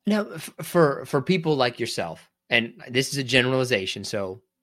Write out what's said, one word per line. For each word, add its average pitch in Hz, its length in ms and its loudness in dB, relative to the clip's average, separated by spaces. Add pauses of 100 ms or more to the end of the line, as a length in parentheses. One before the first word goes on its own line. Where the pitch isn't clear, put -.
Now, 208 260 0
f-, 160 200 -14 (100)
for, 151 420 2
for 143 160 0
people 160 340 0
like 123 240 0
yourself, 90 520 -6 (180)
and 117 400 0
this 127 220 0
is 143 60 -4
a 139 60 0
generalization, 123 800 2
so 98 380 -6 (220)